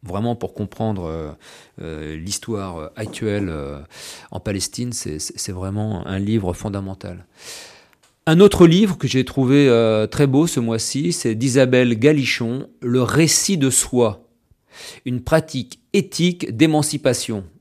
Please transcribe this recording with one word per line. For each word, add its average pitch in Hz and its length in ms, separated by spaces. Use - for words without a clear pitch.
Vraiment 107 320
pour - 160
comprendre, 101 540
euh, 80 260
euh, 78 340
l'histoire, 95 640
euh, 78 180
actuelle, 104 540
euh, 73 320
en - 80
Palestine, 107 540
c'est, 76 260
c'est, - 180
c'est - 140
vraiment 98 560
un 95 120
livre 98 340
fondamental. 95 720
Un 160 140
autre 190 260
livre 180 320
que 135 100
j'ai 127 160
trouvé, 135 420
euh, 113 400
très 143 200
beau 139 200
ce 165 140
mois-ci, 117 500
c'est 123 240
d'Isabelle 127 640
Galichon, 127 680
Le 127 200
récit 151 540
de 135 140
soi, 120 580
une 123 160
pratique 147 580
éthique 175 600
d'émancipation, 139 880